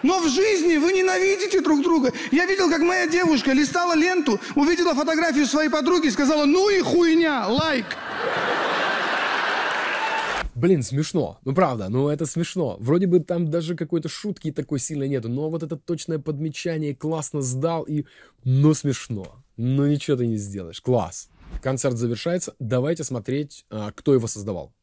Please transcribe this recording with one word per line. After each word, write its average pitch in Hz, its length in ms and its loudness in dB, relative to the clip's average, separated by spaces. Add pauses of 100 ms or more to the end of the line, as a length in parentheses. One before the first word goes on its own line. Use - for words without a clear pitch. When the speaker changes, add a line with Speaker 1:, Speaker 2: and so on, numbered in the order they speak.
Speaker 1:
Но 349 180 4
в 330 80 2
жизни 349 480 2
вы 330 160 2
ненавидите 370 680 2
друг 294 220 2
друга. 311 280 2 (200)
Я 330 140 4
видел, 381 240 2
как 311 120 2
моя 349 260 2
девушка 311 460 2
листала 330 420 2
ленту, 311 440 2 (160)
увидела 330 380 4
фотографию 302 520 2
своей 294 240 2
подруги 311 380 2
и 247 40 4
сказала, 294 340 2
«Ну 359 240 4
и 381 120 4
хуйня, 320 680 4
лайк». 269 380 0 (2750)
Speaker 2:
Блин, 165 280 2
смешно. 135 640 -4
Ну, 131 80 -4
правда, 131 360 0
ну, 131 200 0
это 151 160 -4
смешно. 165 540 -4
Вроде 160 260 2
бы 175 140 4
там 170 300 -2
даже 165 260 -2
какой-то 160 340 -4
шутки - 420 -8
такой 143 280 -4
сильной 139 280 -4
нету, 123 220 -4
но 143 220 -4
вот 160 100 -6
это 160 140 -8
точное 160 420 -6
подмечание 151 800 -4
классно 156 460 -4
сдал 135 420 -2
и... 151 220 -4 (380)
Ну, 139 300 4
смешно. 117 720 -4 (120)
Ну, 135 300 0
ничего 143 320 0
ты 123 80 0
не 113 120 -2
сделаешь. 101 440 -10
Класс. 120 480 -2 (320)
Концерт 131 340 -2
завершается. 120 640 -4
Давайте 135 440 -2
смотреть, 131 680 -6
а, 104 220 -6
кто - 220 2
его 120 140 4
создавал. 98 560 -8